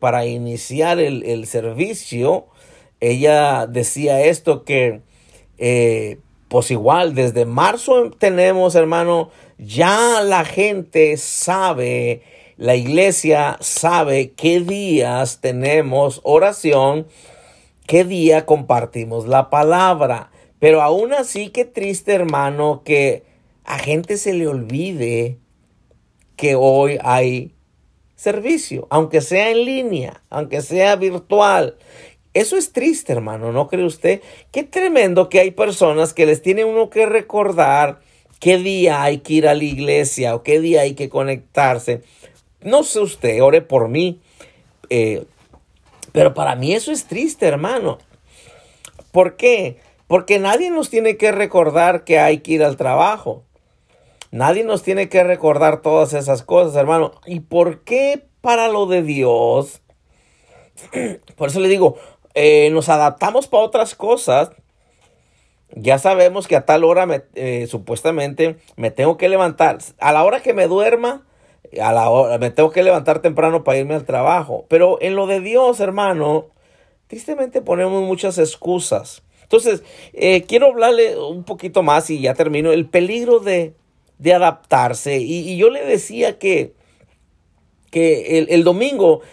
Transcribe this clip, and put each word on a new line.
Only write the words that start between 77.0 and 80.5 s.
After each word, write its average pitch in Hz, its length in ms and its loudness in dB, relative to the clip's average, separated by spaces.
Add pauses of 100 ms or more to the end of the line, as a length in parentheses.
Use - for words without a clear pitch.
tristemente 254 540 -6
ponemos 190 420 -2
muchas 185 340 -4
excusas. 165 840 -4 (240)
Entonces, 226 340 2 (300)
eh, 180 340 2
quiero 240 220 4